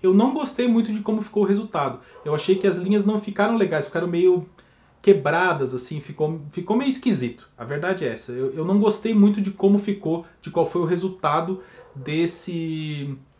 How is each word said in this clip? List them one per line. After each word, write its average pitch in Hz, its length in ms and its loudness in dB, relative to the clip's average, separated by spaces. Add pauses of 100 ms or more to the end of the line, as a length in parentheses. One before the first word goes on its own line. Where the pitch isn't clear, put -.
eu 185 120 6
não 247 200 6
gostei 277 340 -2
muito 226 240 2
de 214 100 -4
como 214 200 -2
ficou 208 220 0
o - 20 4
resultado. 185 540 -2 (260)
Eu 151 80 -2
achei 185 220 2
que 190 100 -2
as 175 120 2
linhas 196 280 2
não 208 140 2
ficaram 208 380 0
legais, 160 280 0
ficaram 170 220 -4
meio 175 420 2 (520)
quebradas, 151 720 0
assim, 147 280 -10
ficou, 156 400 -6 (100)
ficou 185 240 -4
meio 269 140 0
esquisito. 139 580 -2 (100)
A 120 60 -14
verdade 160 400 -4
é 120 100 -2
essa. - 180 -14
Eu, 131 220 -4
eu 160 120 -4
não 196 140 2
gostei 214 340 2
muito 202 280 6
de 190 100 -2
como 196 260 4
ficou, 170 480 -2 (160)
de - 80 -14
qual 160 160 2
foi 175 160 -2
o 165 40 2
resultado 175 760 -2 (340)
desse 156 1200 -4 (240)